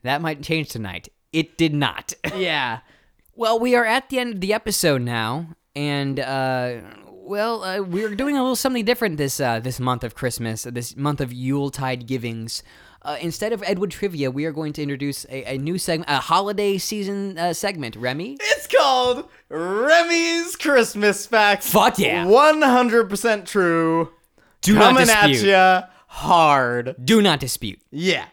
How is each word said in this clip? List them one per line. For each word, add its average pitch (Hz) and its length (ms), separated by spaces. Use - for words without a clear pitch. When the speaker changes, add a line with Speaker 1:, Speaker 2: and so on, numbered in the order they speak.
Speaker 1:
"That 139 180
might 156 200
change 160 260
tonight." 92 400
It 160 260
did 160 160
not. - 400
<laughs> 165 120
Speaker 2:
Yeah. 143 440
Speaker 1:
Well, 226 240
we 247 160
are 240 100
at 233 260
the 254 100
end 240 140
of 185 60
the 190 120
episode 175 500
now, 120 460
and, 139 460
uh, 131 540
well, 208 560
uh, 190 180
we're 202 320
doing 277 220
a 262 60
little 254 140
something 247 280
different 214 320
this, 143 240
uh, 117 200
this 127 200
month 127 240
of 113 100
Christmas, 113 500
this 120 320
month 143 240
of 123 120
Yuletide 131 760
givings. 117 560
Uh, 147 200
instead 208 320
of 208 80
Ed 190 160
Wood 190 120
Trivia, 160 400
we 139 140
are 160 80
going 151 220
to 156 80
introduce 143 480
a, 131 240
a 135 40
new 160 200
segment, 156 320
a 143 80
holiday 196 580
season, 196 600
uh, 170 160
segment. 151 420
Remy? 147 460
Speaker 2:
It's 440 240
called 262 600
Remy's 330 1080
Christmas 208 680
Facts. 208 480
Speaker 1:
Fuck 214 260
yeah. 180 280
Speaker 2:
One 302 340
hundred 240 480
percent 202 380
true. 165 640
Speaker 1:
Do 196 140
not 208 80
Speaker 2:
Coming 247 120
at 208 200
Speaker 1:
dispute. 143 200
Speaker 2:
ya 185 360
hard. 135 960
Speaker 1:
Do 208 200
not 170 180
dispute. 113 400
Speaker 2:
Yeah. 151 420